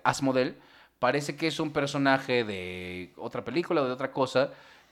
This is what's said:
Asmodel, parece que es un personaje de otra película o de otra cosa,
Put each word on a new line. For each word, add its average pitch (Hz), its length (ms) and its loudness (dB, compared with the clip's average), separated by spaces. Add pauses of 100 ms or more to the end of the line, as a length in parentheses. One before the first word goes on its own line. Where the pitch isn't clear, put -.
Asmodel, 131 520 2 (420)
parece 143 360 0
que 160 120 -2
es 151 120 -2
un 156 120 -2
personaje 139 720 2
de 90 720 -8
otra 117 260 -8
película 165 380 0
o 135 40 2
de 127 60 0
otra 131 200 -4
cosa, 131 400 2 (400)